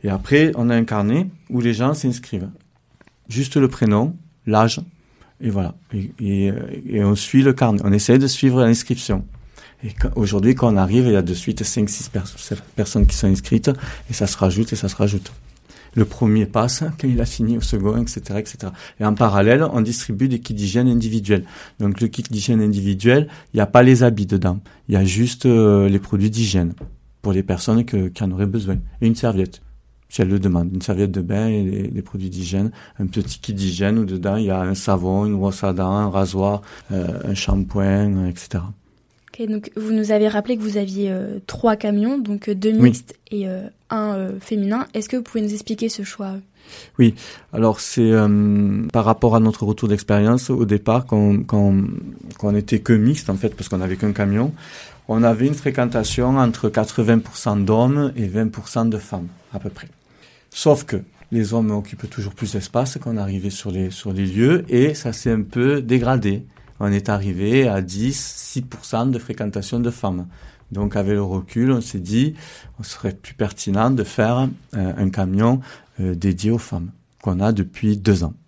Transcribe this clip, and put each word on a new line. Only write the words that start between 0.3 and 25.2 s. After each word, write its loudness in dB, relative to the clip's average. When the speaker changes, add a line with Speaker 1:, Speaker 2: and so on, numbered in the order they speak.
Speaker 1:
on 0
a 2
un 2
carnet 0
où -2
les 0
gens 0
s'inscrivent. -4
Juste -2
le 6
prénom, 0
l'âge, 2
et -2
voilà. -2
Et, -6
et, 0
et 0
on 4
suit 2
le 6
carnet. 2
On 2
essaie 6
de 2
suivre 2
l'inscription. 0
Et -8
quand, -2
aujourd'hui, 2
quand 4
on 4
arrive, 4
il 4
y 6
a 4
de -2
suite -4
cinq, -2
six -8
pers-, -6
personnes 2
qui 6
sont 2
inscrites, 2
et -6
ça -2
se -4
rajoute, 2
et -4
ça -4
se -6
rajoute. 0
Le 4
premier 2
passe, 0
quand -2
il 0
a 0
fini -2
au -4
second, 0
et 0
cetera, -6
et -8
cetera. -12
Et 0
en 4
parallèle, 4
on 0
distribue -2
des 0
kits -8
d'hygiène 0
individuels. 2
Donc, 0
le 2
kit -6
d'hygiène 0
individuel, 2
il -2
n'y 4
a 2
pas 6
les 8
habits 2
dedans. 0
Il 0
y 4
a 6
juste, 0